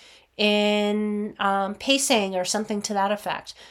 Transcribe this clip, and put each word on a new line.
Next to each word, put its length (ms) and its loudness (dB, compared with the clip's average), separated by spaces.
in, 1000 0
um, 380 0
pacing 580 2
or 100 0
something 380 -2
to 100 -4
that 200 2
effect. 420 -6